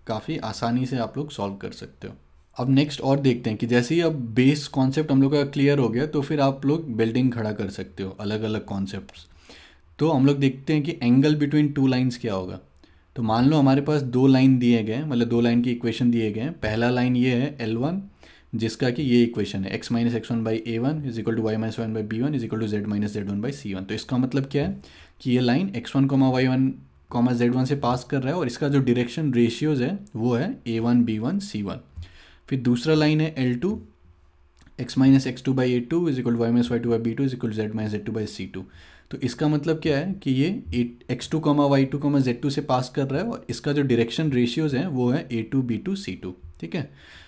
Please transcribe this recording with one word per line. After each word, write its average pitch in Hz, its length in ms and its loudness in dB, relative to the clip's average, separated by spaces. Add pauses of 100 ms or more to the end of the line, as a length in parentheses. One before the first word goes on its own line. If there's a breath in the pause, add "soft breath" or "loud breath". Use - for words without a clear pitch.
काफ़ी 117 320 -6
आसानी 127 460 -2
से 127 140 -4
आप 113 180 -4
लोग 151 140 -8
सॉल्व 101 240 -6
कर 92 180 -12
सकते - 340 -16
हो। 98 60 -14 (440)
अब 127 120 -2
नेक्स्ट 139 320 2
और 139 180 2
देखते 123 300 2
हैं 107 100 -4
कि 123 80 -2
जैसे 120 280 2
ही 170 60 2
अब 165 120 0 (220)
बेस 139 340 4
कॉन्सेप्ट 139 420 0
हम 135 100 4
लोग 135 120 4
का 143 120 2
क्लियर 139 340 2
हो 123 100 2
गया 120 180 0
तो 147 140 -2
फिर 147 200 -2
आप 135 240 0
लोग 156 320 0
बिल्डिंग 117 360 2
खड़ा 110 180 -4
कर 101 180 -6
सकते - 340 -10
हो 95 80 -6
अलग-अलग 107 540 -4
कॉन्सेप्ट्स। 98 600 -8 (720 loud breath)
तो 151 120 2
हम 135 140 4
लोग 143 140 4
देखते 139 340 0
हैं 151 100 0
कि 165 200 -6
angle 135 340 4
between 147 360 2
two 139 160 2
lines 127 280 0
क्या 110 160 -6
होगा। 95 260 -6 (560 soft breath)
तो 120 80 -4
मान 117 260 4
लो 156 80 4
हमारे 135 240 6
पास 147 220 0
दो 127 240 2
लाइन 131 320 8
दिए 120 240 4
गए 107 100 -2
हैं, 139 120 -4
मतलब 120 240 0
दो 117 120 4
लाइन 120 200 4
की 123 100 0
इक्वेशन 120 400 0
दिए 113 200 2
गए 107 100 -6
हैं। 151 120 -4
पहला 110 360 0
लाइन 123 260 2
ये 123 200 4
है 143 260 -2
एल 113 160 -2
वन, 165 240 -2 (540 soft breath)
जिसका 113 340 -2
कि 123 140 -2
ये 120 200 6
इक्वेशन 107 420 -2
है 98 140 -6
x - 120 -8
minus 117 240 0
x 110 160 -4
one 113 120 -2
by 113 100 0 (140)
A 113 140 -2
one 151 240 -2
is 117 140 -6
equal 110 180 -2
to 113 60 -2
y 110 120 0
minus 110 220 -4
y 117 40 -6
one 110 140 -4
by 110 100 -4
B 110 160 -4
one 147 140 -2
is 117 100 -4
equal 110 160 -4
to 110 60 -2
z 104 200 -2
minus 104 260 -2
z 104 120 -6
one 101 160 -4
by 127 120 -4
C 104 200 -10
one। 95 140 -8
तो 101 60 -6
इसका 107 240 -4
मतलब 131 340 0
क्या 143 140 0
है 196 140 -6 (420 loud breath)
कि 131 100 -2
ये 123 80 4
लाइन 135 360 2
एक्स - 200 -8
वन 135 120 4
कॉमा 135 240 4
वाई 127 160 2
वन 131 240 2 (380)
कॉमा 120 240 2
ज़ेड 120 200 2
वन 131 120 2
से 143 120 0
पास - 340 0
कर 139 100 0
रहा 131 120 -2
है 180 60 -2
और 139 80 -2
इसका 139 220 -4
जो 143 120 4
डायरेक्शन 123 520 0
रेशियोज 120 480 2
है 165 160 -2 (180)
वो 117 200 0
है 175 220 -2 (100)
ए 113 120 -2
वन, 120 240 4
बी 110 160 0
वन, 151 200 -2
सी 147 220 -8
वन। 92 180 -6 (720 loud breath)
फिर 135 120 -2
दूसरा 123 340 2
लाइन 151 260 4
है 156 160 0
एल 127 200 0
टू, 196 220 -4 (1000)
x - 180 -4
minus 135 300 6
x 131 160 -8
two 135 100 0
by 127 160 2
A 123 160 2
two 165 200 0
is 135 140 -2
equal 120 160 0
to 117 60 -2
y 117 80 2
minus 120 220 2
y 120 80 0
two 120 120 -2
by 113 100 0
B 113 140 -2
two 135 100 0
is 131 100 -2
equal 120 160 -4
to 104 60 -6
z 107 160 -4
minus 107 200 -4
z 104 80 -4
two 104 140 -8
by 107 140 -4
C 95 240 -10
two। 92 100 -10 (480 soft breath)
तो - 80 -10
इसका 131 280 -2
मतलब 156 340 0
क्या 151 160 0
है 180 160 -4 (100)
कि 139 100 -2
ये 131 140 2 (640)
एक्स - 200 -6
टू 160 100 0
कॉमा 147 260 2
वाई 139 180 4
टू 135 140 -6
कॉमा 143 220 2
ज़ेड 127 200 0
टू 147 80 -2
से 139 140 -2
पास 127 320 -2
कर 139 120 -2
रहा 139 140 -2
है 226 80 -4
और - 200 -10
इसका 131 240 -4
जो 143 100 2
डायरेक्शन 123 480 2
रेशियोज 131 440 0
हैं 151 120 -2
वो 123 220 0
है 147 220 0
ए 113 120 -2
टू, 135 180 -2
बी 120 160 -2
टू, 185 180 -4
सी 95 200 -10
टू, 92 200 -12 (260)
ठीक - 140 -10
है। - 140 -6 (380 loud breath)